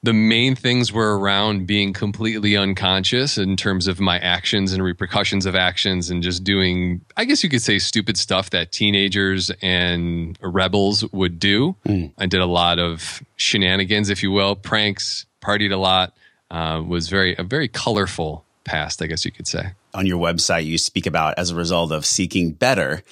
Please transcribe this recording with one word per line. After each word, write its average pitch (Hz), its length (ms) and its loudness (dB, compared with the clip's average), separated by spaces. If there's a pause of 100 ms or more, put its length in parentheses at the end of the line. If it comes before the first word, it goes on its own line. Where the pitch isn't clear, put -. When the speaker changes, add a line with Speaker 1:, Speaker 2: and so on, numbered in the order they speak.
Speaker 1:
the 117 100 4
main 113 420 4
things 123 380 0
were 107 240 2
around 98 480 0
being 98 280 2
completely 104 640 0
unconscious 98 840 0
in 95 180 0
terms 92 300 0
of 92 120 -2
my 90 200 2
actions 90 520 0
and 95 120 0
repercussions 95 640 -2
of 92 80 -2
actions 90 560 0
and 87 100 0
just 90 220 -2
doing, 90 580 2 (160)
I 233 80 0
guess 277 180 2
you 180 60 0
could 123 140 0
say, 101 160 2
stupid 101 380 -2
stuff - 340 -2
that 87 200 -2
teenagers 98 800 0 (140)
and 87 800 0
rebels 98 680 2
would 90 280 -2
do. 113 360 2 (120)
Speaker 2:
Mm. 92 320 0
Speaker 1:
I 98 80 0
did 92 120 2
a 92 60 2
lot 87 320 2
of 85 460 -6 (120)
shenanigans, 98 760 0
if 95 100 -2
you 98 100 0
will, 98 240 2
pranks, 104 720 -4 (160)
partied 104 300 0
a 95 60 0
lot, 92 360 2 (380)
uh, 80 340 -2
was 85 240 -2
very, 92 260 0
a 92 80 -6
very 127 240 -2
colorful 92 800 -2 (180)
past, 78 380 -6
I 82 60 -4
guess 80 180 -4
you - 60 -4
could - 160 -12
say. 92 260 -6 (200)
Speaker 2:
On 95 140 0
your 87 120 2
website, 85 460 0
you 80 120 -2
speak - 280 -2
about 80 320 0
as 87 140 -2
a 85 40 -6
result 85 380 0
of 78 120 -4
seeking 87 460 0
better 87 600 0